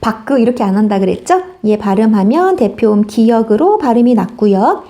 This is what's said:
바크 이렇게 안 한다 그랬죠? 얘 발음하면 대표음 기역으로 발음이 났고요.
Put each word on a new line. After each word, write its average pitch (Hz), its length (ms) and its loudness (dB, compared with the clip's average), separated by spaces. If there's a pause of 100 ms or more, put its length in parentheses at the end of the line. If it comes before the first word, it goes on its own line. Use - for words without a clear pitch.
바크 226 380 -4
이렇게 240 240 0
안 196 140 0
한다 208 220 0
그랬죠? 190 420 0 (240)
얘 214 120 2
발음하면 214 800 0
대표음 214 520 0
기역으로 226 720 0
발음이 240 340 2
났고요. 202 760 0